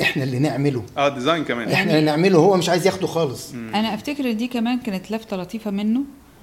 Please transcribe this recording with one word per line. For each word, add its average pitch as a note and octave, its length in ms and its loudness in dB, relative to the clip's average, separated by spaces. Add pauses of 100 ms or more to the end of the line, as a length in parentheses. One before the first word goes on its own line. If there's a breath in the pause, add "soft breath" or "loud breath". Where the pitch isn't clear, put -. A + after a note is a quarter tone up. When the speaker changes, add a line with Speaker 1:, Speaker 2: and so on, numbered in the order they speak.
Speaker 1:
احنا C#3+ 220 0
اللي C3 140 -4
نعمله. C#3 440 0 (140)
Speaker 2:
آه، C#3+ 180 2
ديزاين C#3+ 300 0
كمان. A#2+ 240 -4
Speaker 1:
احنا C#3 100 2
Speaker 3:
يعني - 200 2
Speaker 1:
اللي D#3 120 4
نعمله، E3+ 280 4
هو F#3 180 6
مش F3+ 120 0
عايز E3+ 180 2
ياخده - 200 0
خالص. C#3+ 460 -4
Speaker 2:
مم. A#2 220 -10
Speaker 3:
أنا G#3+ 200 0
أفتكر C4 380 -4
دي A3+ 160 -2
كمان A#3+ 320 -2
كانت F#3+ 300 -6
لفتة A3 260 -6
لطيفة G3 340 -8
منه، G#3+ 300 0 (420)